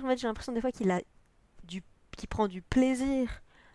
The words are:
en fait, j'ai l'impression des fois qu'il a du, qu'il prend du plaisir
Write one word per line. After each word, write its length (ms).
en 40
fait, 100
j'ai 80
l'impression 260
des 80
fois 120
qu'il 180
a 100
du, 180
qu'il 120
prend 200
du 140
plaisir 680